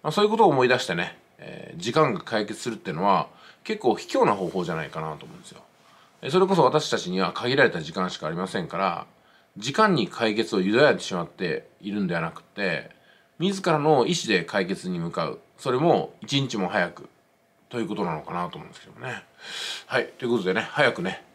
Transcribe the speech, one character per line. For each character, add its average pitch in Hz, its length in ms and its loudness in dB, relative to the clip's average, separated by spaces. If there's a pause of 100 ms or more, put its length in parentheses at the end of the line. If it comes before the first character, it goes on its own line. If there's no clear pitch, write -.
ま 151 80 -2
あ、 - 20 -6
そ 202 100 4
う - 20 8
い 208 40 4
う - 20 4
こ 226 60 2
と 220 80 8
を 185 40 10
思 135 160 6
い 120 40 4
出 123 100 4
し - 80 -4
て 90 80 -2
ね、 87 240 -4 (200)
え - 380 -16
ー、 85 40 -12
時 107 120 -4
間 147 220 4
が 85 60 -6
解 107 260 -2
決 107 140 -10
す 120 100 -6
る 110 40 -8
っ - 40 -10
て 98 120 -10
い - 40 -6
う - 20 -6
の 87 80 -2
は 92 240 4 (360)
結 214 180 -6
構 113 140 4
卑 - 100 -12
怯 262 180 2
な 117 100 4
方 95 140 -4
法 90 160 -4
じ 85 80 -4
ゃ - 20 -2
な 80 100 -4
い - 60 -12
か 80 100 -8
な 78 160 -8
と - 80 -18
思 - 100 -18
う - 40 -20
ん - 20 -20
で - 60 -20
す - 60 -20
よ。 - 100 -20 (600)
え 135 60 -6
ー、 - 20 -4
そ 185 100 4
れ 190 60 6
こ 196 80 2
そ 165 100 6
私 147 260 2
た 107 80 0
ち 90 120 -6
に 92 100 -2
は 87 120 0
限 123 240 -2
ら 139 80 6
れ 107 60 4
た 85 100 -6
時 80 120 -10
間 90 180 -2
し - 80 -12
か 80 80 -8
あ 78 40 -2
り 85 60 -6
ま 92 100 -4
せ 95 140 -4
ん 78 80 -8
か 85 80 -10
ら、 87 300 -2 (500)
時 117 160 -6
間 214 220 4
に 110 140 2
解 110 260 -2
決 110 200 0
を 98 60 2
委 95 120 0
ね 127 220 6
て 92 60 -4
し - 140 -6
ま 87 80 -2
っ 82 60 -8
て 82 400 -6 (120)
い 98 100 -8
る 104 100 -4
ん 95 60 0
で 85 80 -2
は 82 60 -2
な 82 100 -4
く - 120 -18
て、 87 480 -6 (480)
自 190 240 -2
ら 160 160 2
の 143 280 4
意 185 60 0
思 160 160 -4
で 90 160 2
解 98 220 0
決 92 220 -6
に 87 100 -4
向 82 120 -6
か 82 160 -4
う。 - 140 -8 (180)
そ 131 140 -4
れ 127 60 0
も 139 420 2
一 139 200 -2
日 120 160 -4
も 92 120 -2
早 92 220 0
く - 180 -20 (600)
と 120 120 -6
い 110 40 -2
う 87 40 -8
こ 101 80 -6
と 98 80 -2
な 85 100 -2
の 76 80 -8
か 80 100 -12
な 87 160 -6
と 85 80 -14
思 78 80 -14
う - 40 -18
ん - 20 -20
で - 40 -20
す - 80 -20
け - 60 -20
ど - 100 -20
も 123 80 -12
ね。 113 180 -10 (600)
は 131 140 0
い。 - 60 -4 (120)
と 131 60 -8
い 120 40 -2
う - 20 0
こ 120 80 4
と 92 60 -2
で 92 100 2
ね、 98 60 2
早 139 320 2
く 87 100 -6
ね 92 220 -6 (100)